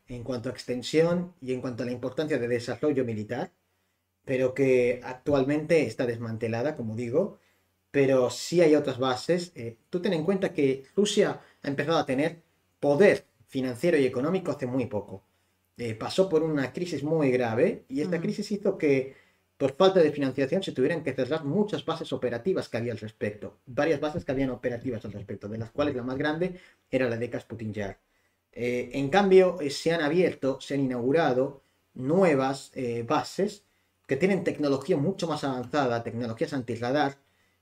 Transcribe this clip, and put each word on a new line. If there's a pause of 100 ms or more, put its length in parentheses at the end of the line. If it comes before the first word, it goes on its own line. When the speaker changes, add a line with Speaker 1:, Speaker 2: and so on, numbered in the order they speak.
Speaker 1:
en
cuanto
a
extensión
y
en
cuanto
a
la
importancia
de
desarrollo
militar, (720)
pero
que
actualmente
está
desmantelada,
como
digo, (500)
pero
sí
hay
otras
bases.
Eh, (120)
tú
ten
en
cuenta
que (100)
Rusia (220)
ha
empezado
a
tener (360)
poder (220)
financiero
y
económico
hace
muy
poco. (540)
Eh,
pasó
por
una
crisis
muy
grave
y
esta
Speaker 2:
Mm.
Speaker 1:
crisis
hizo
que, (420)
por
falta
de
financiación,
se
tuvieran
que
cerrar
muchas
bases
operativas
que
había
al
respecto.
Varias
bases
que
habían
operativas
al
respecto,
de
las
cuales
la
más
grande (300)
era
la
de
Kasputin
Yar. (520)
Eh,
en
cambio,
eh,
se
han
abierto,
se
han
inaugurado (300)
nuevas,
eh,
bases (420)
que
tienen
tecnología
mucho
más
avanzada,
tecnologías
antirradar (420)